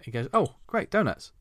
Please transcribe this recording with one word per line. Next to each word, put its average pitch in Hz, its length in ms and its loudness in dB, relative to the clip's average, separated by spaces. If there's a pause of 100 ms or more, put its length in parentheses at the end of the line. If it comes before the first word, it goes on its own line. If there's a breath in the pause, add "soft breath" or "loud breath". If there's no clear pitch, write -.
He - 60 -12
goes, 117 220 -4
Oh, 202 240 2 (100)
great, - 240 -4
donuts. - 500 0